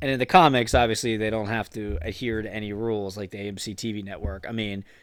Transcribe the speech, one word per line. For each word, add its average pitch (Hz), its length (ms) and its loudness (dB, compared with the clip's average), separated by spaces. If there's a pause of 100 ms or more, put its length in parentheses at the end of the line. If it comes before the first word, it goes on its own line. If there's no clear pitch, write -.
and 143 120 -2
in 127 80 -2
the 123 60 2
comics, 139 460 8
obviously, 117 440 2
they 107 140 0
don't 107 180 -2
have 110 220 -4
to 104 300 -6
adhere 110 420 -4
to 104 120 -8
any 104 180 -6
rules 104 440 -4
like 101 140 -8
the 107 80 -12
A 101 100 -6
M 98 100 -8
C 107 160 -8
T 113 160 -4
V 104 120 -6
network. 98 460 -8
I - 40 -6
mean, 101 320 -4 (180)